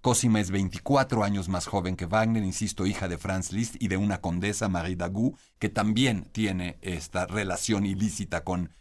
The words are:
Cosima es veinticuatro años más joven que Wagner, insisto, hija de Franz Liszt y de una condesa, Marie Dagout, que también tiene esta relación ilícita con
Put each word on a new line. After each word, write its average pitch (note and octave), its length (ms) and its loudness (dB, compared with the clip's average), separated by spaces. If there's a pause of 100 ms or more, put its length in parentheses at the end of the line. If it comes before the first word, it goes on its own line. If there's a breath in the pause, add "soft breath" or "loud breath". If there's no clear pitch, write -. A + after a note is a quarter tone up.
Cosima A#2 380 4
es F#2+ 100 0
veinticuatro A2 720 2
años G2+ 260 0
más F2+ 160 0
joven F#2 320 0
que F2+ 80 -4
Wagner, A2 380 2
insisto, F#2+ 420 -2
hija F#2+ 240 -2
de F2 80 -4
Franz F#2+ 340 -4
Liszt A2+ 280 -4
y G#2 100 -2
de F#2 80 0
una G2 240 0
condesa, G2 480 0
Marie F2+ 260 -2
Dagout, F#2+ 420 -2 (200 loud breath)
que G#2+ 100 -2
también G#2+ 640 2
tiene F#2 500 -2
esta F2+ 440 -4
relación G2+ 600 0
ilícita F#2+ 600 -2
con F2+ 360 -2